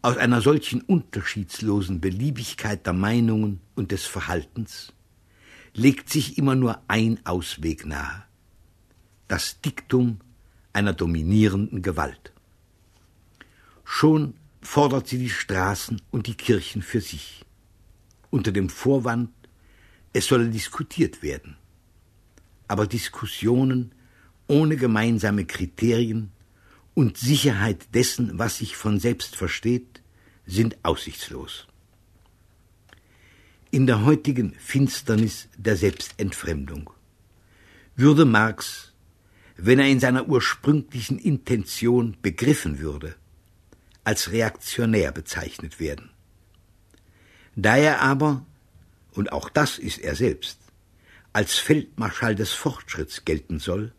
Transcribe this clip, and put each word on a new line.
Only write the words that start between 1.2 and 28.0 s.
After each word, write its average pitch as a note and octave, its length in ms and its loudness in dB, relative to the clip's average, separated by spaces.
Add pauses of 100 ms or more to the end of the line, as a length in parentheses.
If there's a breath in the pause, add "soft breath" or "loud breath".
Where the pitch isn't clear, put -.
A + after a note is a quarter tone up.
Beliebigkeit G#2 840 -4
der F2+ 80 -2
Meinungen G#2+ 680 0 (140)
und F#2+ 160 -4
des G2 140 -4
Verhaltens - 880 -8 (800 soft breath)
legt C3+ 360 2
sich C#3+ 300 -2
immer C3+ 160 2
nur B2 320 0
ein A2 380 2
Ausweg E2 600 -4
nahe, D2+ 380 -8 (1040)
das - 340 -6
Diktum B2 580 0 (540)
einer G2+ 200 0
dominierenden F#2+ 920 0
Gewalt. E2 480 -6 (1500 soft breath)
Schon D3+ 500 2 (280)
fordert C3+ 460 2
sie B2+ 120 -4
die B2 100 -4
Straßen G2 800 -4
und A#2 160 -4
die A2+ 100 -8
Kirchen G#2 460 0
für G#2+ 200 -4
sich, - 440 -16 (840)
unter G#2+ 200 0
dem F#2+ 180 0
Vorwand, A#2+ 600 0 (840 soft breath)
es - 120 0
solle A#2+ 240 4
diskutiert - 720 -4
werden. C#2+ 340 -10 (1120)
Aber G#2 200 0
Diskussionen B2 1040 -2 (540 soft breath)
ohne D3+ 280 4
gemeinsame A2 680 2
Kriterien A2 840 -2 (640 soft breath)
und C3 220 2
Sicherheit A#2 760 0
dessen, A#2 460 0